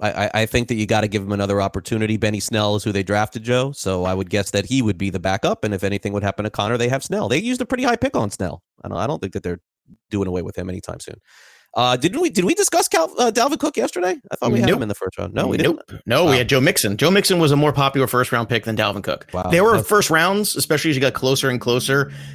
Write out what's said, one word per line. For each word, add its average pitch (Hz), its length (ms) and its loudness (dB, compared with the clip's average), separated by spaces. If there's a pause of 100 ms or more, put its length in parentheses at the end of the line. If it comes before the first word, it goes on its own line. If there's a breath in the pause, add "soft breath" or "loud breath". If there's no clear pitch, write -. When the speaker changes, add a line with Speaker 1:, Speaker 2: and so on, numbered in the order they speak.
Speaker 1:
I, 104 100 -2
I, 101 240 -2
I 110 120 2
think 120 220 0
that 123 60 -2
you 107 120 -2
gotta 107 200 2
give 101 160 -2
him 98 80 -6
another 101 300 0
opportunity. 107 560 -2
Benny 104 240 -2
Snell 104 340 0
is 104 80 -2
who 110 80 -2
they 98 140 2
drafted, 107 400 -2
Joe, 127 260 0
so 95 340 -2
I 92 100 0
would 92 140 -2
guess 101 220 -2
that 101 160 0
he 127 160 2
would 101 160 0
be 98 120 -2
the 90 100 -4
backup, 98 420 -2
and 104 100 -2
if 95 120 -2
anything 101 280 -4
would 101 120 -2
happen 101 180 -2
to 107 80 -4
Connor, 107 260 -2
they 120 120 0
have 135 160 -2
Snell. 180 240 -4
They 127 100 0
used 240 220 -4
a 247 60 -6
pretty 254 180 -4
high 240 100 2
pick 262 220 -2
on 104 140 -2
Snell. 80 340 -8 (180)
I 95 60 -12
don't, 98 100 -6
I 101 80 -2
don't 156 140 -6
think 95 140 -8
that 98 100 -8
they're 87 160 -6 (500)
doing 98 160 -2
away 90 160 -2
with 95 160 -10
him 90 100 -8
anytime 90 300 -10
soon. - 220 -16 (560 soft breath)
Uh, 123 200 2
didn't 175 240 0
we, 349 100 2
did 170 140 0
we 262 100 2
discuss 370 340 0
Cal-, 330 320 0
uh, 240 100 4
Dalvin 254 300 0
Cook 294 160 -2
yesterday? 349 400 -2 (160)
I - 40 -4
thought - 140 0
we 117 80 4
had 120 120 4
Speaker 2:
Nope. 170 80 2
Speaker 1:
him 131 40 -4
in 107 60 -2
the 101 80 -4
first 92 220 -6
round. 95 160 -8
No, 139 120 0
we - 100 0
Speaker 2:
Nope. - 300 2
Speaker 1:
didn't. - 180 -14
Speaker 2:
No, 143 200 2
we 160 80 4
Speaker 1:
Wow. 123 60 6
Speaker 2:
had 120 100 2
Joe 135 120 4
Mixon. 127 360 2
Joe 160 160 4
Mixon 196 260 4
was 156 140 6
a 143 40 4
more 147 160 4
popular 135 360 2
first 123 240 0
round 117 160 0
pick 113 160 0
than 110 120 -4
Dalvin 101 280 -2
Cook. - 280 -6
Speaker 1:
Wow. 92 180 -2
Speaker 2:
There 170 120 4
were 220 140 6
Speaker 1:
That's 127 120 0
Speaker 2:
first 208 220 2
rounds, 190 460 0
especially 151 340 0
as 139 60 2
you 131 40 -2
got 127 140 2
closer 135 340 0
and 123 120 0
closer. 135 500 0 (240 loud breath)